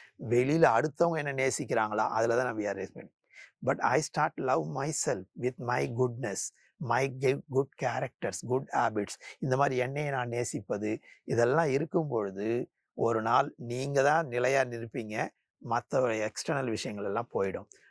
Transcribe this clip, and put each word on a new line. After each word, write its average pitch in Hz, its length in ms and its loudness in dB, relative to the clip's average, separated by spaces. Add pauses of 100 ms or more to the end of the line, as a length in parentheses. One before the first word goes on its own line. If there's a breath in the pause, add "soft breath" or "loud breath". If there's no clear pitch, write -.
(300 loud breath)
வெளியில 131 340 4
அடுத்தவங்க 147 600 4
என்ன 143 80 -4
நேசிக்கிறாங்களா, 113 720 0
அதுல 117 280 2
தான் 127 100 2
நம்ம 113 160 -4
are 98 480 -6 (560 loud breath)
but 127 120 2
I 127 240 2
start 151 340 -2
love 139 300 0
myself 139 580 -2 (180)
with 127 140 -2
my 123 420 -2
goodness, 120 380 -2 (420 soft breath)
my 127 420 0
gi-, 135 220 2 (120)
good 139 140 2 (140)
characters, 120 680 -4
good 131 180 0
habits. 110 520 0 (200 loud breath)
இந்த 131 180 0
மாதிரி 135 240 2
என்னையை 139 280 -2
நான் 127 200 -2
நேசிப்பது, 117 720 -4 (220 loud breath)
இதெல்லாம் 127 460 2
இருக்கும் 156 380 0
பொழுது 110 600 -2 (240)
ஒரு 113 280 2
நாள் 127 360 2
நீங்க 135 460 0
தான் 156 240 4
நிலையா 127 340 2
நிற்பீங்க, 117 640 -4 (420)
மத்த 120 600 0
எக்ஸ்டர்னல் 135 400 -4
விஷயங்கள் 104 360 -4
எல்லாம் 107 280 -4
போயிடும். 98 340 -2 (240 soft breath)